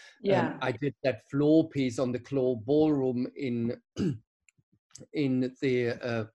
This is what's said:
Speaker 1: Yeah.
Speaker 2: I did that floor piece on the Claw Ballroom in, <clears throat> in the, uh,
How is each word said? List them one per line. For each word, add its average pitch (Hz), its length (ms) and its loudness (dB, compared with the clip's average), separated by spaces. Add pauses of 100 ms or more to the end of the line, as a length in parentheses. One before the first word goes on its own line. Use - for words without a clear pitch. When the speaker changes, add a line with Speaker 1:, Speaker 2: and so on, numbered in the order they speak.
(220)
Speaker 1:
Yeah. 185 400 2
Speaker 2:
I 127 100 -2
did 139 220 -4 (100)
that 123 260 -2
floor 156 380 4
piece 131 300 -2
on 127 140 0
the 120 60 -2
Claw 127 380 -2
Ballroom 131 720 2 (100)
in, 120 400 -2 (200)
<clears throat> 143 220 -2 (960)
in 131 460 0
the, 123 300 0 (120)
uh, 117 220 -2 (100)